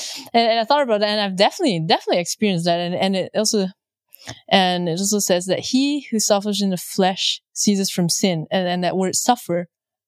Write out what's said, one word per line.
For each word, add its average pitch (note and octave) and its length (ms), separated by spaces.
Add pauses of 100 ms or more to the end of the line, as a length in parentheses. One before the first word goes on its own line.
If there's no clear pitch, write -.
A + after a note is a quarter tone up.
(320)
And, A#3 180
and A3+ 80
I A3 60
thought C#4+ 180
about A3 160
that, G#3 100
and G#3+ 120
I've G3 160
definitely, D4+ 420
definitely F#3+ 420
experienced F3 440
that. E3+ 140
And, F3 140
and F#3+ 220
it F3+ 180
also, G#3+ 340 (840)
and F3+ 400
it E3+ 100
also G3+ 200
says F3+ 260
that F3 140
he C#4 520
who A3 80
suffers G3+ 420
in G3 80
the F3+ 80
flesh - 640 (120)
ceases G3 360
from F3 200
sin. E3 420
And, F#3 160
and F3+ 160
that E3+ 140
word F#3+ 180
suffer F3 520 (400)